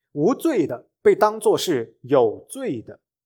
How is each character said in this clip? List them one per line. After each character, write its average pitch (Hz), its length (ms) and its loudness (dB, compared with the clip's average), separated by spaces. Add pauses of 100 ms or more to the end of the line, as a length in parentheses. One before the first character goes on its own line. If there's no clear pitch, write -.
(100)
无 165 240 -2
罪 247 320 -2
的 113 200 -12 (140)
被 202 140 4
当 214 240 0
作 208 180 2
是 127 440 -4
有 120 480 2
罪 202 340 -8
的。 - 160 -20 (280)